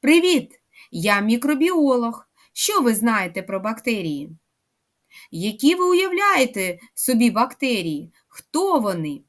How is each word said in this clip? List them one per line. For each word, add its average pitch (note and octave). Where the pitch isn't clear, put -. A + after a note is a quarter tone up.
Привіт! E4
Я G3+
мікробіолог. C4
Що G#4
ви A#3
знаєте G3
про F#3+
бактерії? F#3
Які A3
ви F4+
уявляєте F4
собі A#3
бактерії? F#3+
Хто F4
вони? E3+